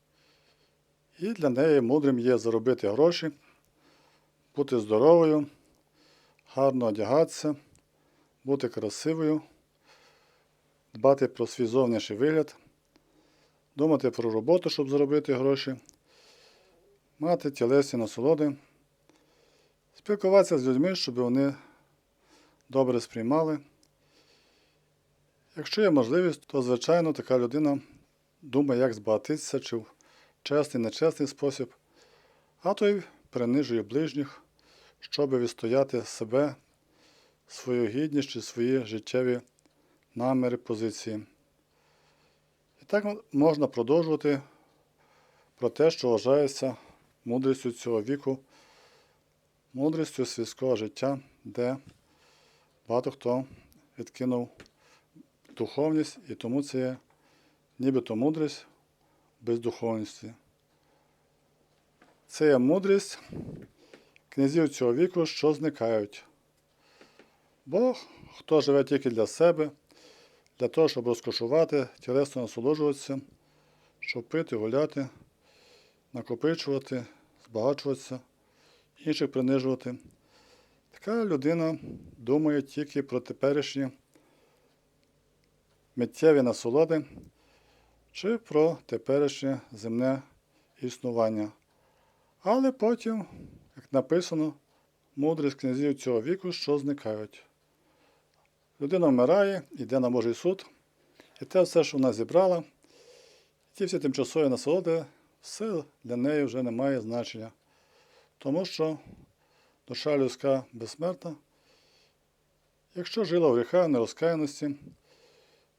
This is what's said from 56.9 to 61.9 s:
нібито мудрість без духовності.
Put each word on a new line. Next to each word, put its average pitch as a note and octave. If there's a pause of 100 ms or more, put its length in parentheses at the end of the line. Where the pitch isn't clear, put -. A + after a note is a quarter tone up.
нібито B2+
мудрість D3+ (760)
без A#2
духовності. A2+ (1900)